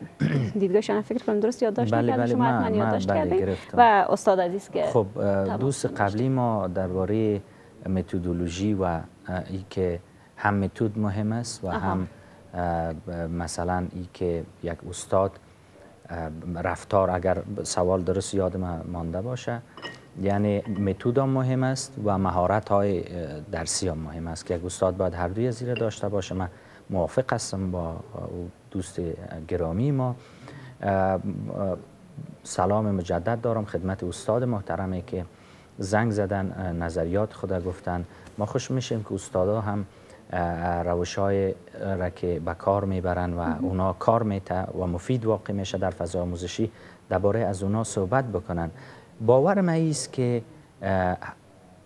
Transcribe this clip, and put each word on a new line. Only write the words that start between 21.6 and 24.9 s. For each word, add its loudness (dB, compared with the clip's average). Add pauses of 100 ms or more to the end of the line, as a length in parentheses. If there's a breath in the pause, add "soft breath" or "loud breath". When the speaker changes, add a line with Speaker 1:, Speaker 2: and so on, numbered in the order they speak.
Speaker 2:
است -2 (100)
و 4
مهارت 2
های، 4
اه، -6 (120)
درسی -2
هم -2
مهم -6
است -8
که -2
یک -4
استاد 0